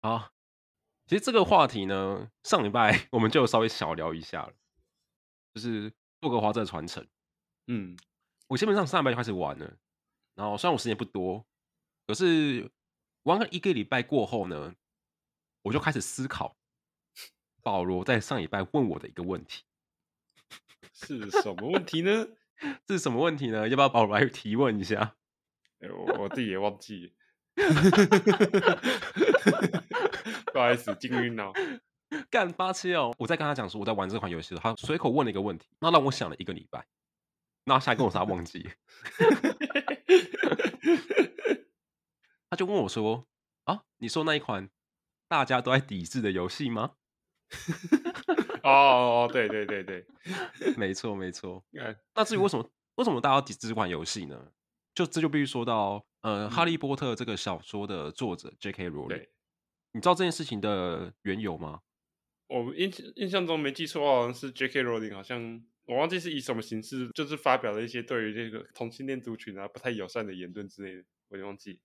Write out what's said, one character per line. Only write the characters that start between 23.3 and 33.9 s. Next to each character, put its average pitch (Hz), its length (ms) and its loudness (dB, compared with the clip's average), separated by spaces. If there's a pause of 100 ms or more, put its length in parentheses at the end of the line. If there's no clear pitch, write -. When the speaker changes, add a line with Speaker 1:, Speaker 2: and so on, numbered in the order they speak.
Speaker 1:
题 135 100 -4
呢？ 110 220 0
要 131 80 2
不 139 40 4
要 139 80 8
保 117 160 6
罗 104 140 2
来 135 80 6
提 107 300 -4
问 123 220 4
一 98 40 -2
下？ 104 320 0 (640)
Speaker 2:
哎， 92 100 -16
我， 95 360 -4
我 101 40 -6
自 - 120 -6
己 113 80 -2
也 95 100 -2
忘 104 180 -2
记 92 300 -14
了。 - 60 -20 (440)
<laughs> 202 3000 4
不 143 60 0
好 123 140 4
意 123 40 4
思， - 200 -6
进 127 160 -6
晕 120 240 -2
了。 101 160 -6 (760)
Speaker 1:
干， 190 240 2
八 185 200 -2
七 185 220 -2
哦， 123 240 0
我 113 80 -4
在 165 100 2
跟 151 80 -2
他 147 100 0
讲 110 160 -6
说 107 100 -10
我 101 60 -2
在 110 60 0